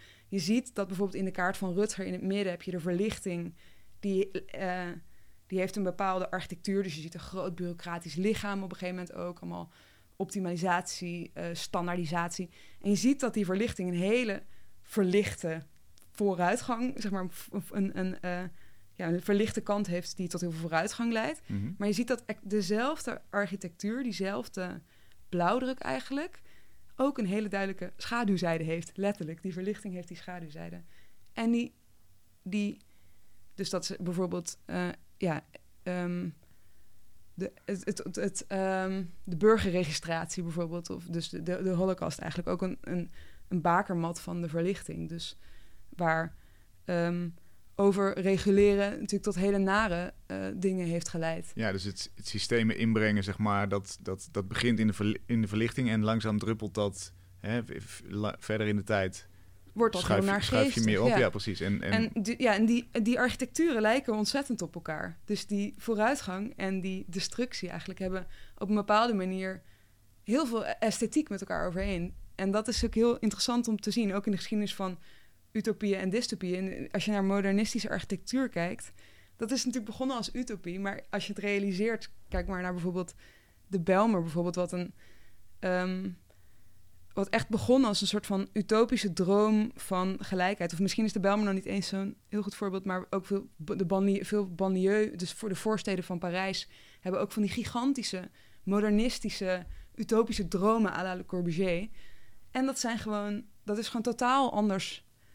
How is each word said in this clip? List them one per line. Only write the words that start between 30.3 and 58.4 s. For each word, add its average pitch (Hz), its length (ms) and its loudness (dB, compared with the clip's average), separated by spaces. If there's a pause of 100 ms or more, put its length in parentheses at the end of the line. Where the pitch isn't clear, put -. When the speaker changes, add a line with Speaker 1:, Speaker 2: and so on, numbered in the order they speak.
Speaker 1:
En 226 180 2
die, 233 240 0 (680)
die, 202 360 -2 (760)
dus - 160 -6
dat 180 160 -2
ze 190 160 -6
bijvoorbeeld, 175 640 -2
eh, 180 240 -2 (280)
ja, 165 280 -2 (380)
ehm, 175 460 -2 (1080)
de, 190 140 -4 (140)
het, 190 200 -4
het, 214 180 -2
het, 185 120 -8
het, - 320 -2
ehm, 190 560 0 (200)
de 180 140 -2
burgerregistratie 175 1080 4
bijvoorbeeld, 170 460 -4
of 180 140 -6
dus 170 260 -4
de, 175 140 -8
de, 180 200 -2
de 185 60 2
Holocaust 180 500 2
eigenlijk 165 300 -4
ook 175 120 0
een, 185 200 -2
een, 175 300 -4 (360)
een 180 140 0
bakermat 170 600 2
van 175 200 -4
de 170 80 -4
verlichting. 165 600 -2
Dus - 280 -8 (520)
waar, 165 460 0 (500)
ehm, 175 440 0 (460)
over 196 440 4
reguleren 202 720 6
natuurlijk 202 320 -2
tot 208 120 0
hele 196 220 4
nare, 190 560 2 (120)
eh, 190 200 -4 (100)
dingen 185 320 0
heeft 170 220 -2
geleid. 165 460 -2
Speaker 2:
Ja, 110 160 0
dus 95 120 -2
het, - 320 -6
het - 120 -10
systemen 113 500 2
inbrengen, 110 460 4
zeg 98 140 -2
maar, 101 320 2
dat, 98 320 -2
dat, - 300 -6
dat 98 160 -2
begint 113 320 2
in 110 80 6
de 104 60 4
verli-, 107 320 0
in 117 160 2
de 107 60 2
verlichting 113 420 0
en 110 140 2
langzaam 110 360 2
druppelt 107 340 -2
dat, 104 400 -2 (260)
hè, 113 240 -2
v-, - 200 -10
v-, - 240 -14
la-, 104 320 -2
verder 107 280 0